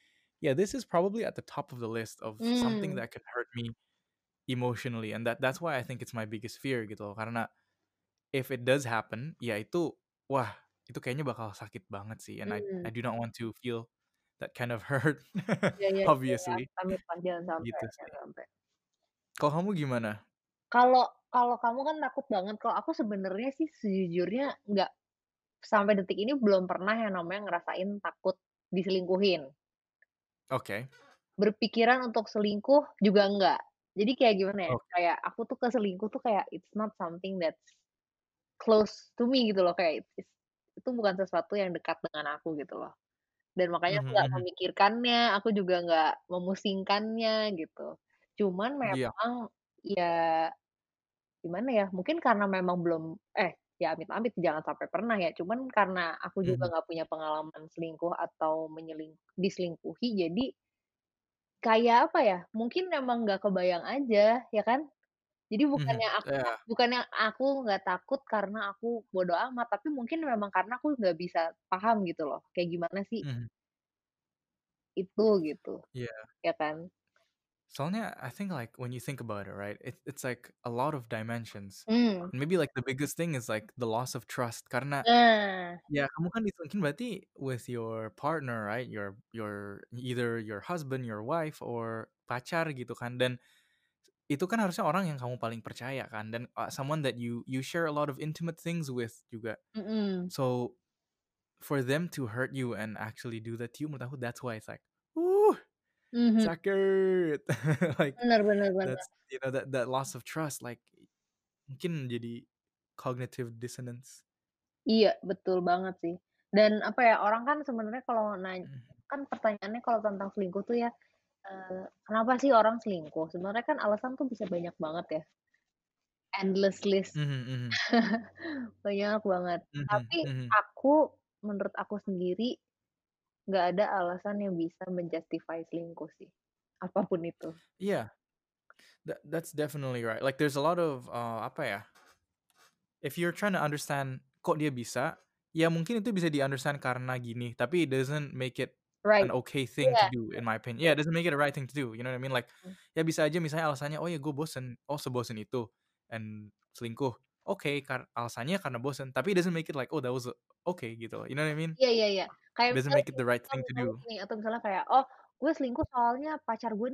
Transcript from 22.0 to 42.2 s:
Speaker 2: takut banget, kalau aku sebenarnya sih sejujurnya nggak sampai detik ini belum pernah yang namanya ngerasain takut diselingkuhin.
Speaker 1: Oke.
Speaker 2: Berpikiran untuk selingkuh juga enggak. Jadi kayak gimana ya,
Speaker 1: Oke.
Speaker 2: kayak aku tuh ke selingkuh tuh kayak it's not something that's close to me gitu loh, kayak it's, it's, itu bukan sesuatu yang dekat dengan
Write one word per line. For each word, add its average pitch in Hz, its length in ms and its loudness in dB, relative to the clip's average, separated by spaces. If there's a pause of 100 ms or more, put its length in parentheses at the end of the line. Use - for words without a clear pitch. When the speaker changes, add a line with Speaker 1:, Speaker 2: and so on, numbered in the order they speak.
Speaker 2:
takut 269 300 -4
banget, 208 320 -2
kalau 214 180 0
aku 330 160 -6
sebenarnya 208 600 -2
sih 320 100 0
sejujurnya 190 800 0 (240)
nggak 190 200 2 (800)
sampai 208 260 6
detik 185 260 -2
ini 262 120 0
belum 202 340 6
pernah 185 280 0
yang 214 200 0
namanya 180 220 -4 (100)
ngerasain 175 400 -2 (140)
takut 185 320 -2 (380)
diselingkuhin. 185 680 2 (1080)
Speaker 1:
Oke. 120 380 -2 (460)
Speaker 2:
Berpikiran 226 720 4
untuk 220 240 -2
selingkuh 208 720 4
juga 202 240 8
enggak. 196 340 4 (380)
Jadi 214 200 4
kayak 226 200 8
gimana 196 220 0 (100)
ya, 123 40 2
Speaker 1:
Oke. - 200 -8
Speaker 2:
kayak 175 220 4 (100)
aku - 140 -6 (100)
tuh 254 80 -2
ke 247 160 0
selingkuh 208 400 0
tuh 262 80 -6
kayak 208 320 2
it's - 240 -14
not 214 160 -2
something 185 480 -6
that's - 320 -4 (880)
close 214 560 4
to 240 120 2
me 247 200 4
gitu 190 160 2
loh, 175 120 4
kayak 160 260 2
it's, - 60 -20 (100)
it's, - 120 -20 (460)
itu - 160 -6
bukan 202 260 4
sesuatu 185 380 0
yang 190 180 0
dekat - 300 -2
dengan 151 320 -4